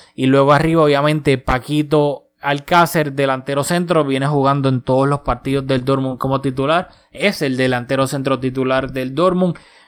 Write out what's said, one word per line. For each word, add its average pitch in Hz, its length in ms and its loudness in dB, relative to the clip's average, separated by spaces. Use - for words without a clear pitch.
Y 131 120 -2
luego 139 260 4
arriba, 160 300 2
obviamente, 147 560 2
Paquito 147 920 -2
Alcácer, 147 720 0
delantero 135 500 -2
centro, 170 400 0
viene 135 220 -2
jugando 139 420 2
en 131 140 0
todos 131 260 2
los 143 120 0
partidos 135 460 -4
del 131 180 -2
Dortmund 135 340 -2
como 135 240 -2
titular. 139 460 -2
Es 196 280 -2
el 135 160 -2
delantero 131 520 0
centro 135 320 -2
titular 131 520 -2
del 131 220 -6
Dortmund. 180 420 0